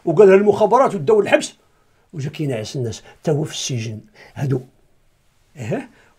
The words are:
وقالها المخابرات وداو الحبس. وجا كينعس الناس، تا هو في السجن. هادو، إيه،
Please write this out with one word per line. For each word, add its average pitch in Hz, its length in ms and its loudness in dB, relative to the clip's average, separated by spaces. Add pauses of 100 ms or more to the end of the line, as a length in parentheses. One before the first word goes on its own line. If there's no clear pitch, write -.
وقالها 190 300 6
المخابرات 208 600 4
وداو 202 260 2
الحبس. - 340 -2 (580)
وجا 151 180 -8
كينعس 131 460 -8
الناس، 117 260 -8 (220)
تا 165 80 -2
هو 151 120 -2
في - 80 -10
السجن. 113 480 -8 (340)
هادو، 135 260 -4 (960)
إيه، 143 340 -8 (280)